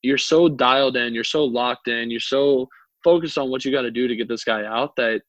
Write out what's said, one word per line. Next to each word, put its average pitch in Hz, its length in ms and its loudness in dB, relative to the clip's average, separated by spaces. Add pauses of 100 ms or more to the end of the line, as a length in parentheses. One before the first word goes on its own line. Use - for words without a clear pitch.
You're 131 160 2
so 165 300 4
dialed 131 480 2
in, 120 180 -2
you're 113 80 -4
so 151 220 0
locked 123 420 -2
in, 117 240 -4
you're 117 80 -6
so 135 500 0 (360)
focused 170 340 2
on 135 100 -2
what 127 160 -6
you 139 60 -2
gotta 127 220 0
do 123 160 0
to 117 80 -2
get 113 100 -4
this 117 160 -6
guy 110 220 -2
out 117 320 -4
that 113 320 0